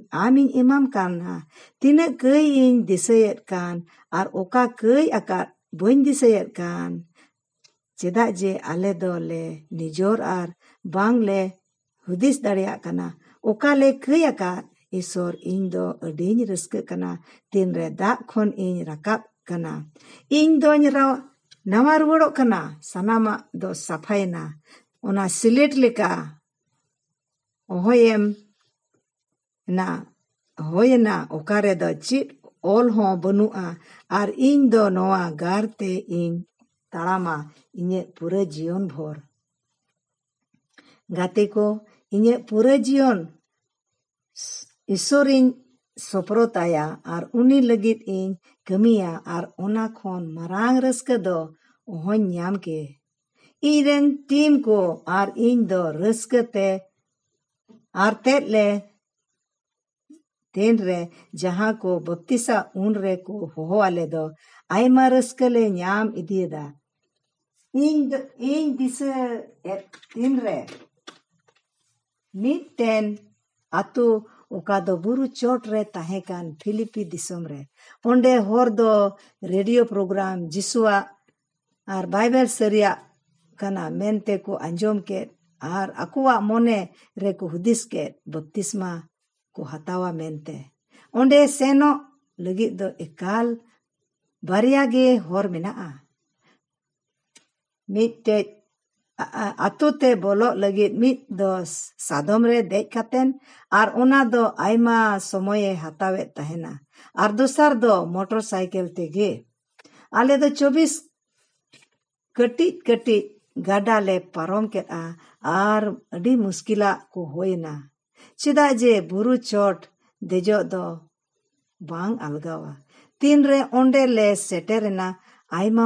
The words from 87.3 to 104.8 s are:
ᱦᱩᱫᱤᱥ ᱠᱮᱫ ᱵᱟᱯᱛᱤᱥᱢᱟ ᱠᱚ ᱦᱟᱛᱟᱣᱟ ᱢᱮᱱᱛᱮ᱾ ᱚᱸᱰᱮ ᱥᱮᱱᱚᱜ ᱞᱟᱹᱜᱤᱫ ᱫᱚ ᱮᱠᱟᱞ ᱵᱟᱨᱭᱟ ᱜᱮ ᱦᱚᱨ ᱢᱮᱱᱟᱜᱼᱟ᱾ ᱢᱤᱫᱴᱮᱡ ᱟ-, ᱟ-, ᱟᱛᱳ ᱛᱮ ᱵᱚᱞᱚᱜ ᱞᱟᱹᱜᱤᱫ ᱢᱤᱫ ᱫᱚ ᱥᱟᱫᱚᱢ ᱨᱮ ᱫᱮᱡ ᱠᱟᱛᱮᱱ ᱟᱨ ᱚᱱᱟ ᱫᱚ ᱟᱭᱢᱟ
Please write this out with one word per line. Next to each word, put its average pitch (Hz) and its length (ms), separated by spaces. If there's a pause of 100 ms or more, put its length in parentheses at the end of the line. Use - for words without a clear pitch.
ᱦᱩᱫᱤᱥ 185 360
ᱠᱮᱫ 147 260 (140)
ᱵᱟᱯᱛᱤᱥᱢᱟ 180 640 (640)
ᱠᱚ - 80
ᱦᱟᱛᱟᱣᱟ 175 480
ᱢᱮᱱᱛᱮ᱾ 160 460 (560)
ᱚᱸᱰᱮ 262 320
ᱥᱮᱱᱚᱜ 285 520 (420)
ᱞᱟᱹᱜᱤᱫ 185 380
ᱫᱚ 190 100 (100)
ᱮᱠᱟᱞ 202 500 (960)
ᱵᱟᱨᱭᱟ 240 440
ᱜᱮ 254 180 (120)
ᱦᱚᱨ 185 300
ᱢᱮᱱᱟᱜᱼᱟ᱾ 180 420 (2000)
ᱢᱤᱫᱴᱮᱡ 214 540 (760)
ᱟ-, - 140
ᱟ-, 208 240
ᱟᱛᱳ - 340
ᱛᱮ 285 240
ᱵᱚᱞᱚᱜ 202 400
ᱞᱟᱹᱜᱤᱫ 202 380
ᱢᱤᱫ 247 240 (100)
ᱫᱚ 196 220 (460)
ᱥᱟᱫᱚᱢ 202 500
ᱨᱮ 233 160
ᱫᱮᱡ 202 280
ᱠᱟᱛᱮᱱ 254 380 (440)
ᱟᱨ 208 240
ᱚᱱᱟ 262 300
ᱫᱚ 233 180 (120)
ᱟᱭᱢᱟ 233 420 (220)